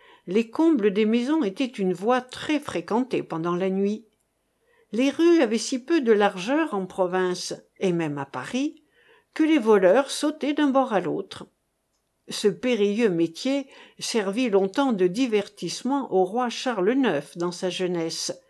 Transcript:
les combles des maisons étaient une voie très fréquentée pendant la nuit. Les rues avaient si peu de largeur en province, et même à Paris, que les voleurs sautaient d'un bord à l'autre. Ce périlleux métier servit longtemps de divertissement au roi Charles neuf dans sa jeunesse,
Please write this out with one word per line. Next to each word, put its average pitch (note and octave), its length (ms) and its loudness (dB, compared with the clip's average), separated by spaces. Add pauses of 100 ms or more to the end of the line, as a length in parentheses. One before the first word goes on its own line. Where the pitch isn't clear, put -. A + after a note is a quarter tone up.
(260)
les A3 240 0
combles D4 420 2
des G#3 140 2
maisons A#3+ 380 2
étaient C4+ 220 -2
une G3 280 -2
voie A3+ 280 0
très C#4+ 380 -4
fréquentée A3 640 -4
pendant E3+ 320 -4
la F#3 140 -2
nuit. G3+ 380 -2 (840)
Les B3+ 180 2
rues E4 320 4
avaient A3+ 160 2
si B3 220 -4
peu E4 220 0
de A3+ 100 2
largeur G#3 640 2
en G3 120 -4
province, F3+ 680 -2 (260)
et F#3+ 120 0
même D#3+ 260 -2
à C#3 80 -6
Paris, B3+ 580 -6 (500)
que D#4 100 0
les D#4 160 4
voleurs G#3+ 520 4
sautaient D4+ 420 -2
d'un D4 160 2
bord B3+ 240 2
à G3 60 2
l'autre. E3+ 480 -6 (800)
Ce - 200 -2
périlleux G#3 640 0
métier F#3 580 -2 (300)
servit A3 520 -2
longtemps G3 440 2
de F#3 140 2
divertissement A3 1080 -2
au F#3 100 4
roi A#3 260 -2
Charles A3+ 420 -2
neuf G#3+ 460 -2
dans F3 140 -4
sa F3+ 180 -6
jeunesse, F3 640 -4 (160)